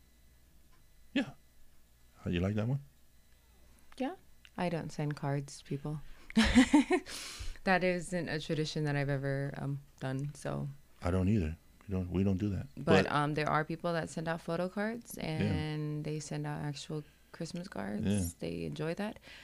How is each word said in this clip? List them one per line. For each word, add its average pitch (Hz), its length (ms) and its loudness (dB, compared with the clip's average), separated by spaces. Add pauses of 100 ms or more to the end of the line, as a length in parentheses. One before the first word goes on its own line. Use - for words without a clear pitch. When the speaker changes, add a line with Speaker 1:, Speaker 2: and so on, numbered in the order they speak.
(1120)
Speaker 1:
Yeah. 262 120 2 (1000)
How 95 60 0
you 87 100 4
like 98 140 2
that 107 140 0
one? 139 120 0 (1160)
Speaker 2:
Yeah. 269 140 -2 (440)
I 180 120 0
don't 160 240 -4
send 147 240 -2
cards, 143 500 -2
people. 147 340 -4 (360)
<laughs> 220 40 6 (1200)
That 185 180 6
isn't 180 460 0
a 156 100 0
tradition 151 460 -2
that 143 100 2
I've 143 140 2
ever, 139 480 0
um, 139 220 -4 (200)
done, 135 360 -4
so. 143 340 -4 (340)
Speaker 1:
I 90 80 2
don't 92 200 4
either. 82 260 2 (320)
We 98 60 -4
don't, 90 180 -2
we 90 100 4
don't 98 140 4
do 101 140 0
that. 92 160 -2 (100)
Speaker 2:
But, 165 280 6
Speaker 1:
But - 60 -2
Speaker 2:
um, 147 220 2
there 151 160 0
are 156 160 2
people 170 300 -4
that 160 160 -2
send 165 180 -4
out 165 140 -2
photo 170 260 -2
cards 220 480 -4
Speaker 1:
Yeah. - 80 -6 (160)
Speaker 2:
and 151 640 -2
they 151 160 -4
send 151 260 -6
out 147 160 -4
actual 147 400 -6 (300)
Christmas 175 340 -8
cards. 208 380 -4
Speaker 1:
Yeah. 104 160 2 (180)
Speaker 2:
They 85 260 -4
enjoy 151 320 -4
that. 208 220 -6 (260)